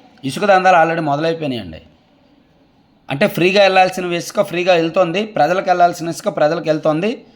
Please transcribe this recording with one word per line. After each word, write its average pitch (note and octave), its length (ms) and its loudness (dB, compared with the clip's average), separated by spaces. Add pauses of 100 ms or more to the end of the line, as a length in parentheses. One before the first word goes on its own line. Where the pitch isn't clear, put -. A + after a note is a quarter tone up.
(260)
ఇసుక D3+ 200 -6
దందాలు F#3 320 4
already E3 280 2
మొదలైపోయినాయండి. C#3+ 760 -4 (1300)
అంటే C#3+ 180 0
ఫ్రీగా F#3 340 2
వెళ్ళాల్సిన F#3 440 4
ఇసుక E3+ 360 -4
ఫ్రీగా F3+ 320 0
వెళ్తోంది, E3+ 520 0
ప్రజలకు F#3 440 -2
వెళ్ళాల్సిన F3+ 380 2
ఇసుక E3+ 300 -6
ప్రజలకు D#3 300 0
వెళ్తోంది. D#3 580 -2 (100)